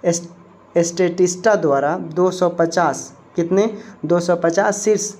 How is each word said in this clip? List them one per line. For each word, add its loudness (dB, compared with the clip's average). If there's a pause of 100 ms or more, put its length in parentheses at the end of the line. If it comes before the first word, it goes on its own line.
एस-, -2 (500)
स्टेटिस्टा 2
द्वारा 0
दो 0
सौ 0
पचास, -2 (220)
कितने? 0 (280)
दो 2
सौ 0
पचास 0
शीर्ष 0